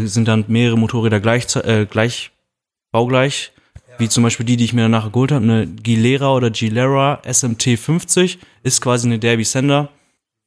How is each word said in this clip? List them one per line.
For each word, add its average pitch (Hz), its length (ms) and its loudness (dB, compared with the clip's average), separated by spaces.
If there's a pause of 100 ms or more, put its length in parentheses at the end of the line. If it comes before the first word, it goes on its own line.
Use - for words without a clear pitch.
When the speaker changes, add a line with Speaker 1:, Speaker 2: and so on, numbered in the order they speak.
Speaker 1:
sind 110 220 0
dann 110 200 2
mehrere 117 300 2
Motorräder 110 420 0
gleich, 113 280 0 (100)
äh, 110 320 0
gleich, 117 420 -4 (600)
baugleich. 127 600 0 (380)
Speaker 2:
Ja. 120 100 -18
Speaker 1:
Wie 113 100 0
zum 120 140 2
Beispiel 117 220 0
die, 120 120 2
die 120 80 2
ich 110 80 -4
mir 117 100 2
danach 113 280 0
geholt 131 200 0
hab, 139 120 0
eine 113 240 2
Gilera 117 680 0
oder 123 160 2
Gilera 131 720 0
S 127 200 -2
M 113 140 -2
T 120 200 0
fünfzig, 180 640 -2 (240)
ist 123 180 -2
quasi 123 260 0
eine 117 120 0
Derby 117 240 0
Sender. 143 460 0 (580)